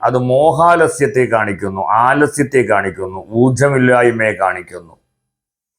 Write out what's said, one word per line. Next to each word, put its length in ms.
അത് 160
മോഹാലസ്യത്തെ 1080
കാണിക്കുന്നു, 560
ആലസ്യത്തെ 840
കാണിക്കുന്നു, 680
ഊർജമില്ലായ്മയെ 1040
കാണിക്കുന്നു. 640